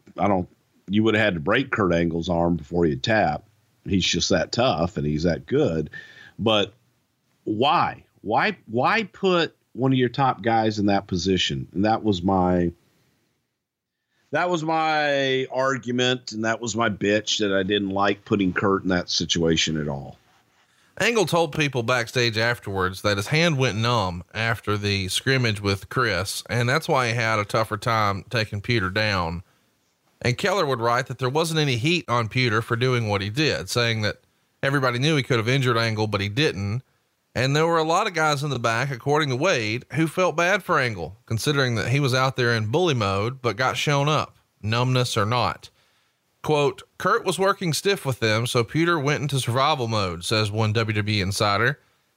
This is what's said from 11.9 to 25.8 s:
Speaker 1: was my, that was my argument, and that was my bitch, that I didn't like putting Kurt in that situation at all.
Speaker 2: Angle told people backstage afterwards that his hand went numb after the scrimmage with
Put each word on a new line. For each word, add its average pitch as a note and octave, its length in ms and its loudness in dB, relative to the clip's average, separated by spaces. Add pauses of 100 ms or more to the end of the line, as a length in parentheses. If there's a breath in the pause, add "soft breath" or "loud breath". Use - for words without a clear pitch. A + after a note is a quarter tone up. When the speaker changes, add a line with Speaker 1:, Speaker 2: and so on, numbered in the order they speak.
Speaker 1:
was F#2+ 200 0
my, F2+ 480 2 (1600)
that E3+ 180 0
was E3+ 140 0
my D3 880 0
argument, B2+ 800 0
and G#2+ 140 -6
that A2+ 140 0
was A2+ 160 -6
my A#2 140 2
bitch, G#2 480 0
that G2+ 160 0
I G2 80 2
didn't G2 300 0
like G2+ 340 0
putting G2 260 2
Kurt F#2+ 300 0
in F#2 80 -2
that F2+ 220 0
situation E2 680 0
at D2 80 -4
all. C#2 300 -10 (800 soft breath)
Speaker 2:
Angle G#3+ 280 2
told E3 280 0
people C#3 300 0
backstage A#2+ 540 0
afterwards G2 640 -2
that G#2 160 2
his G2 100 -4
hand D#3 300 2
went C3 200 0
numb G#2 460 0 (100)
after A2 440 -2
the G2+ 320 -2
scrimmage A#2+ 500 0
with G2+ 300 -2